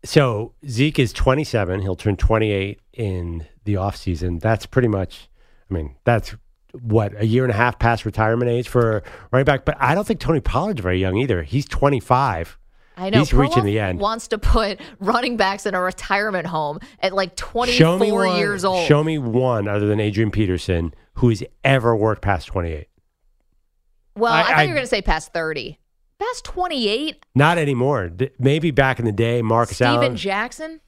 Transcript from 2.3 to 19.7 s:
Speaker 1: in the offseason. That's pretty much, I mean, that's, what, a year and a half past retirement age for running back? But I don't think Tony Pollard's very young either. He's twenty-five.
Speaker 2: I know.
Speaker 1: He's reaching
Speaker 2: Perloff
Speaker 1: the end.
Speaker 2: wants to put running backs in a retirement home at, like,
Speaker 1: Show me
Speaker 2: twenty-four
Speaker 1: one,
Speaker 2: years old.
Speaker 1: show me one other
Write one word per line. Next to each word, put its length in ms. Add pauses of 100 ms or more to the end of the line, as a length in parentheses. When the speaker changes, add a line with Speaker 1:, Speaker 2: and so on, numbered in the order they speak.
Speaker 1:
in 520 (180)
the 100
offseason. 680
That's 260
pretty 220
much, 400 (420)
I 40
mean, 200 (100)
that's, 300 (380)
what, 480
a 60
year 180
and 80
a 40
half 220
past 260
retirement 460
age 180
for 340 (300)
running 120
back? 200
But 160
I 140
don't 120
think 140
Tony 200
Pollard's 400
very 200
young 160
either. 280
He's 220
twenty-five. 920 (400)
Speaker 2:
I 120
know. 80
Speaker 1:
He's 160
reaching 280
Speaker 2:
Perloff 40
Speaker 1:
the 140
end. 200
Speaker 2:
wants 280
to 100
put 420 (200)
running 360
backs 300
in 80
a 80
retirement 640
home 320 (220)
at, 120
like, 260
Speaker 1:
Show 260
me 20 (100)
Speaker 2:
twenty-four 500
Speaker 1:
one, 120
Speaker 2:
years 260
old. 220
Speaker 1:
show 180
me 140
one 500
other 180